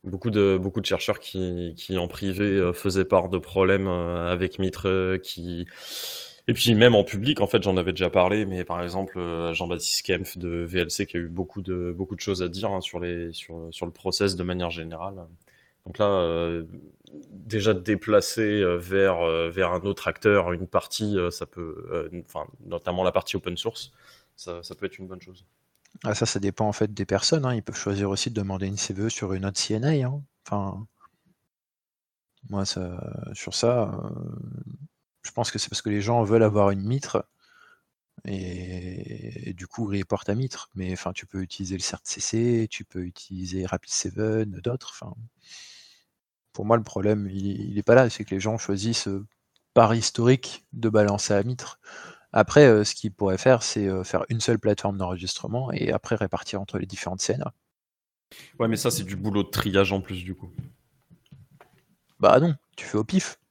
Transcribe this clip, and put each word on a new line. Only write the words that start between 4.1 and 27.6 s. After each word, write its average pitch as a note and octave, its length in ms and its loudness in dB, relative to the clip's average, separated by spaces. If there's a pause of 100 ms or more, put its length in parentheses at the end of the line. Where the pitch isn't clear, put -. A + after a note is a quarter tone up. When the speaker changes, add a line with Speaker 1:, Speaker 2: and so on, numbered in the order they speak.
Speaker 1:
avec F2+ 300 -2
Mitre, F#2+ 300 -2
heu, F#2 340 2
qui... F2 440 -8 (840)
et A2+ 60 2
puis - 200 6
même A#2 200 10
en G2+ 100 8
public, A2+ 380 -2
en G2+ 40 4
fait, G2+ 160 2
j'en F#2 140 2
avais F2+ 160 2
déjà F2 160 0
parlé, G2 380 4
mais F#2 180 -4
par F2 180 -4
exemple, F#2 360 -6
heu, E2+ 340 -2
Jean-Baptiste E2+ 540 -4
Kempf E2+ 320 -2
de E2+ 260 -4
V F2 160 -2
L E2+ 100 0
C - 160 -2
qui - 120 -6
a - 20 0
eu E2+ 80 -6
beaucoup F2 320 -6
de, F2+ 340 -4
beaucoup F#2 220 -6
de - 40 -16
choses F#2+ 220 -2
à F2+ 60 -2
dire, G2 220 -4
hein, F#2+ 100 -2
sur F2+ 180 -8
les, E2+ 360 -6
sur, E2 380 -14
sur - 120 -8
le E2 80 -8
process F#2+ 440 0
de F2 60 -4
manière F2+ 280 -2
générale. E2+ 560 -10 (580)
Donc F2+ 140 -14
là, G#2+ 100 4
heu, E2+ 580 0 (640)
déjà G#2+ 440 0
déplacer, G#2 880 2
heu, F2 140 4
vers, F#2 460 2
heu, E2 280 2
vers F2 220 0
un F2+ 100 -2
autre G2 260 -4
acteur F#2 440 4
une F2 140 -4
partie, G#2 520 -2
heu, F2 120 0
ça E2+ 140 -10
peut, E2 480 -12
heu, E2 320 -6
enfin, - 220 -10 (180)
notamment F2+ 400 -4
la F2+ 80 2
partie - 240 -2
open F2 220 -6
source, - 340 -8 (420)
ça, F2 280 -12
ça F2+ 120 -16
peut G2+ 120 -8
être - 120 -10
une F#2+ 100 -14
bonne F#2 120 -14
chose. F2+ 240 -20 (600)
Speaker 2:
Ah, A2 100 0
ça, - 100 0
ça - 140 -2
dépend, G2+ 300 -2
en G#2 40 -2
fait, G#2 220 -2
des G2+ 100 -4
personnes, C3+ 400 0
hein. B2+ 100 -2
Ils A2 100 -4